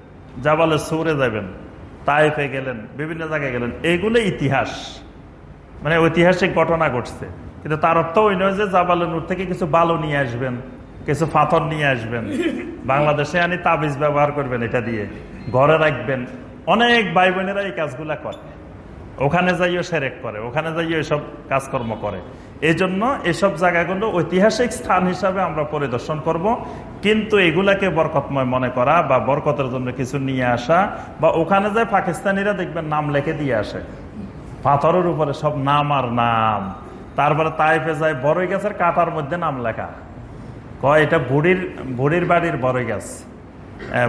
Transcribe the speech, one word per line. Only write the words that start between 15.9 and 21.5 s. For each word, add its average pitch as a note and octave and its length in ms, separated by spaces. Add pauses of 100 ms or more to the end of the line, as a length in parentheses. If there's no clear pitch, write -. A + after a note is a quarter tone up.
অনেক A3+ 480
ভাই F#3 180
বোনেরা F#3+ 300
এই F#3+ 80
কাজগুলা D3+ 460
করে, G#2 200 (880)
ওখানে F3+ 300
যাইও F3 280
সেরেক C#3+ 300 (100)
করে, G#2+ 180
ওখানে D3+ 320
যাইও E3 260
এসব D3 220 (280)
কাজকর্ম B2 520